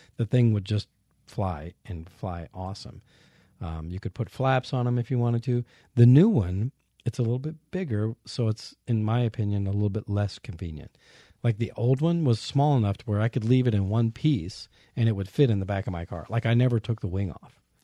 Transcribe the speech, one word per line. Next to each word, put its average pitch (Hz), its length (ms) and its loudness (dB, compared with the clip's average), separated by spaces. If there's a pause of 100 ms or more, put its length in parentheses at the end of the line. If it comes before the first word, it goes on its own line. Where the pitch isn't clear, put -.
(180)
the 117 80 -2
thing 120 280 4
would 98 120 0
just 104 220 -2 (380)
fly 85 480 -6 (120)
and 82 240 -10
fly 87 440 -10
awesome. - 480 -12 (600)
Um, 80 280 -8
you 90 100 -8
could - 140 -8
put 104 160 -6
flaps 131 440 -2
on 123 140 0
'em 120 120 0
if 117 100 -4
you 127 80 -2
wanted 117 260 0
to. 120 200 -2 (320)
The 120 100 8
new 139 220 10
one, 104 460 0 (320)
it's 117 120 -4
a - 40 0
little 120 180 -2
bit 156 160 -8 (160)
bigger, 113 420 -2 (120)
so 113 240 -2
it's, - 260 -6 (120)
in 110 160 0
my 113 180 0
opinion, 101 460 -2
a 98 40 -2
little 101 180 0
bit 104 200 -6
less 101 280 -2
convenient. 82 600 -12 (460)
Like, 113 160 0
the 117 180 -4
old 131 240 2
one 170 240 2
was 117 140 2
small 143 360 0
enough 101 220 0
to - 80 -20
where 104 160 0
I 113 80 2
could 110 160 -4
leave 127 220 4
it 113 80 2
in 98 120 0
one 113 240 0
piece, 113 560 -2 (300)
and 113 100 4
it 113 60 2
would 98 160 -4
fit 139 200 4
in 104 100 0
the 95 60 -4
back 98 220 -2
of 95 60 -4
my 85 100 -6
car. 85 240 -10
Like, 113 180 -2
I 113 100 2
never 120 240 2
took 110 220 -4
the 104 60 -4
wing 92 240 -2
off. - 300 -20 (220)